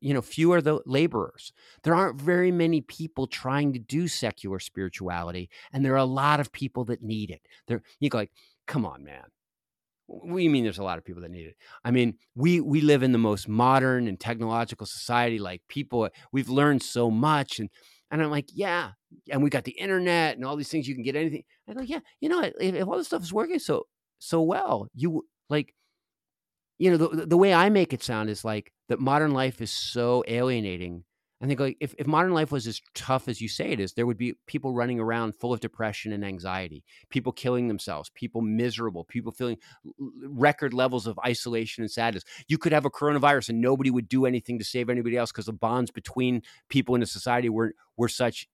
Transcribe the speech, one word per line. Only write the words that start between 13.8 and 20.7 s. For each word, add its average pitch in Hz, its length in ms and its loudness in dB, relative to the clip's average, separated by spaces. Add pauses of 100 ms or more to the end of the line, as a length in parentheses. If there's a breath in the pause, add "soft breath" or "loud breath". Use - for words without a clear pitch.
and 95 100 -6
technological 113 680 -4
society. 120 540 -2
Like, 92 300 -10
people, 123 400 -2 (240 loud breath)
we've 131 160 -2
learned 139 340 4
so 120 260 0
much, 139 500 2
and, 104 100 -8 (400 soft breath)
and 156 120 0
I'm 151 100 0
like, 143 220 -2
"Yeah." 160 380 -2 (380)
And 139 140 2
we 147 60 4
got - 140 0
the - 80 -10
internet 180 640 0
and 127 100 -8
all 143 120 -6
these 147 120 -8
things. 147 180 -2